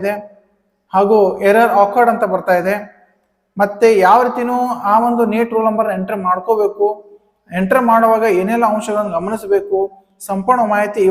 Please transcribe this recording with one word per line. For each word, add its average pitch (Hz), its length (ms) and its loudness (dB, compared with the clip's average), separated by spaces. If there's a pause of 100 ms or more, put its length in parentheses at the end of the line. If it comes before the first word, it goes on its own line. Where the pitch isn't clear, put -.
ಇದೆ 196 120 -4 (840)
ಹಾಗೂ 202 440 2 (120)
ಎರರ್ 226 200 4 (140)
ಆಕರ್ಡ್ 233 260 2
ಅಂತ 214 140 -2
ಬರ್ತಾ 185 380 -2
ಇದೆ. 202 400 -6 (560)
ಮತ್ತೆ 208 400 2
ಯಾವ 202 240 6
ರೀತಿನೂ 247 320 -4 (360)
ಆ 233 160 2
ಒಂದು 240 160 0 (100)
ನೀಟ್ 233 220 -2
ರೋಲ್ 220 120 0
ನಂಬರ್ 214 300 -2
ಎಂಟರ್ 190 200 -6
ಮಾಡ್ಕೋಬೇಕು, 202 680 -2 (720)
ಎಂಟರ್ 240 320 0
ಮಾಡುವಾಗ 226 320 2
ಏನೆಲ್ಲ 220 520 0
ಅಂಶಗಳನ್ನು 208 440 -4
ಗಮನಿಸಬೇಕು, 196 600 -4 (480)
ಸಂಪೂರ್ಣ 202 340 -2 (100)
ಮಾಹಿತಿ 208 300 -2
ಈ 190 100 4